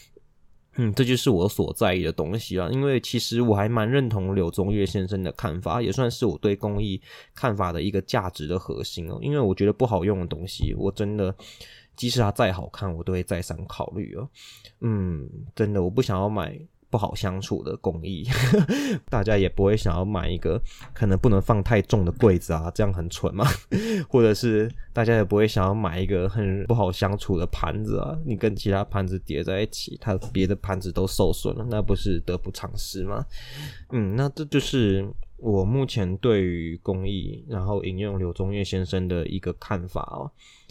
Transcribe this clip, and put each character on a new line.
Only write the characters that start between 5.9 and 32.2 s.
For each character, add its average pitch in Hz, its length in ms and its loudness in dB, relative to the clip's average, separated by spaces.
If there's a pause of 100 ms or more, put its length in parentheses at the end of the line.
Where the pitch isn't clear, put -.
算 123 180 2
是 - 160 -2
我 92 120 0
对 101 180 2
工 104 260 -4
艺 98 200 -2 (320)
看 113 220 -2
法 92 160 0
的 85 100 -2
一 92 100 0
个 98 100 0
价 95 280 -2
值 76 180 -8
的 87 100 -2
核 - 260 -6
心 82 260 -10
哦。 98 120 -8
因 139 100 -2
为 147 80 0
我 98 160 4
觉 98 100 2
得 107 80 6
不 131 120 0
好 101 180 2
用 98 160 0
的 85 80 -4
东 78 200 -8
西， - 300 -2
我 98 140 -2
真 104 240 -4
的 98 180 0 (640)
即 120 140 -4
使 123 100 0
它 104 120 4
再 101 200 2
好 90 160 -6
看， 95 260 -6
我 82 100 -8
都 92 100 -2
会 90 100 0
再 87 180 -4
三 82 240 -8
考 - 260 -8
虑 55 240 -8
哦。 123 140 -10 (520)
嗯， 92 480 -2 (260)
真 104 160 2
的， 98 100 0
我 90 80 2
不 127 120 0
想 101 160 0
要 98 100 2
买 104 320 -4 (300)
不 120 80 0
好 - 180 -2
相 95 240 -4
处 101 240 -4
的 - 140 -6
工 82 260 -4
艺， 82 240 -8 (400)
<laughs> 254 420 -2
大 110 140 0
家 104 140 4
也 95 100 4
不 - 160 0
会 104 140 4
想 92 180 2
要 92 80 0
买 95 260 -2
一 90 80 -2
个 85 240 0 (320)
可 - 120 0
能 95 120 4
不 127 120 6
能 98 120 6
放 104 220 4
太 107 180 4
重 101 220 4
的 85 80 2
柜 95 260 6
子 - 140 -2
啊， 80 240 -2
这 110 80 2
样 101 100 2
很 85 160 -4
蠢 - 240 -2
嘛。 104 120 2 (300)
<laughs> 208 340 0
或 123 120 6
者 110 120 8
是 110 360 2 (220)
大 113 140 2
家 117 100 6
也 107 80 6
不 104 140 2
会 107 100 6
想 104 160 2
要 95 100 4
买 92 280 -2
一 95 40 0
个 92 220 2
很 98 380 0
不 117 80 2
好 101 180 2
相 101 260 0
处 92 200 0
的 85 80 0
盘 85 360 -2
子 107 180 -2
啊， 156 260 -4
你 123 100 -2
跟 107 180 2
其 - 160 -2
他 98 140 2
盘 98 240 -2
子 95 120 -2
叠 76 220 -4
在 95 200 0
一 107 60 0
起， - 340 -10
它 98 160 0 (160)
别 95 120 4
的 95 120 4
盘 95 240 -4
子 95 100 -6
都 92 160 0
受 92 240 4
损 - 240 -2
了， 113 140 -6
那 107 120 0
不 104 140 4
是 90 300 0